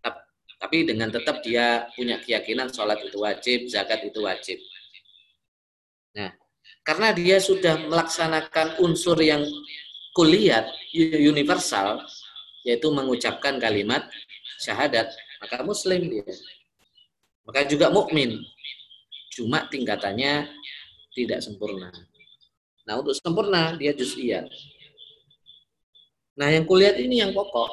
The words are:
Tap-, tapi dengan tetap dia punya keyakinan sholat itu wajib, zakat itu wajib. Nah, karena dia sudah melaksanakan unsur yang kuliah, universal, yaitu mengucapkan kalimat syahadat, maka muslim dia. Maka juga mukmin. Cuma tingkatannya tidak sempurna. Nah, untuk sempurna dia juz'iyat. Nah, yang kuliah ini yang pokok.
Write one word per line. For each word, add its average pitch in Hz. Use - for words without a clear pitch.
Tap-, -
tapi 160
dengan 110
tetap 117
dia 120
punya 120
keyakinan 117
sholat 107
itu 98
wajib, 120
zakat 107
itu 104
wajib. 92
Nah, -
karena 190
dia 180
sudah 175
melaksanakan 160
unsur 170
yang 151
kuliah, 165
universal, 143
yaitu 120
mengucapkan 135
kalimat 113
syahadat, 117
maka 123
muslim 180
dia. 104
Maka 131
juga 147
mukmin. 147
Cuma 127
tingkatannya 123
tidak 104
sempurna. 98
Nah, 110
untuk 135
sempurna 175
dia 143
juz'iyat. 123
Nah, 143
yang 160
kuliah 190
ini 247
yang 190
pokok. 196